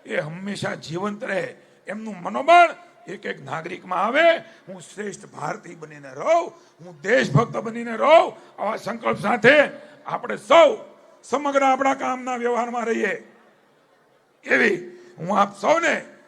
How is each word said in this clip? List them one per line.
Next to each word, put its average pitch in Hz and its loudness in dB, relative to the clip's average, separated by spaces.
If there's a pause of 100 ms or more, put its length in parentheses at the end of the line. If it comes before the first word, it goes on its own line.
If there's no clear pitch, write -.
એ 220 -4
હંમેશા 185 -8
જીવંત 196 -8
રહે, 190 -4 (460)
એમનું 208 -12
મનોબળ 277 4 (300)
એક 185 -14
એક 196 -8
નાગરિકમાં 175 -6
આવે. 285 2 (400)
હું 170 -18
શ્રેષ્ઠ 190 -14
ભારતીય 170 -10
બનીને 147 -18
રહું, 311 0 (320)
હું 175 -18
દેશભક્ત 233 0
બનીને 226 -8
રહું. 302 4 (220)
આવા 202 -4
સંકલ્પ 226 -4
સાથે 233 4 (500)
આપણે 214 -8
સૌ 294 8 (560)
સમગ્ર 277 0
આપણા 269 2
કામના 254 -6
વ્યવહારમાં 240 -4
રહીએ, 220 -2 (1300)
એવી 247 2 (400)
હું 185 -4
આપ 202 -2
સૌને 302 0 (340)